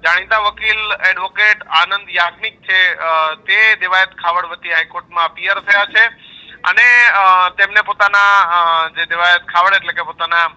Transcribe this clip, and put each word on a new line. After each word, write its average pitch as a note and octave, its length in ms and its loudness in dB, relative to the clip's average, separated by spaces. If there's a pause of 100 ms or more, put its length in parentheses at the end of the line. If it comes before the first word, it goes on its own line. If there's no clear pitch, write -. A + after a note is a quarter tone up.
જાણીતા F#3 340 0
વકીલ G#3+ 540 -4 (180)
એડવોકેટ G3 520 -2
આનંદ F#3+ 480 -2
યાજ્ઞિક F3 520 -6
છે, F#3 320 0
અ, D#3+ 400 -2
તે G#3+ 400 0
દેવાયત F#3 340 -2
ખાવડ F3 380 -4
વતી E3+ 260 -12
હાઈકોર્ટમાં E3+ 520 -4
અપિયર F#3 360 -6
થયા G3+ 240 0
છે G#3+ 220 0 (580)
અને, A#3+ 440 4
અ, F#3 400 2
તેમને G3 320 0
પોતાના, G3+ 600 2
અ, E3+ 480 0
જે E3 180 -6
દેવાયત F3 340 0
ખાવડ F3+ 340 0
એટલે F#3+ 180 -2
કે E3+ 100 -8
પોતાના E3 540 -4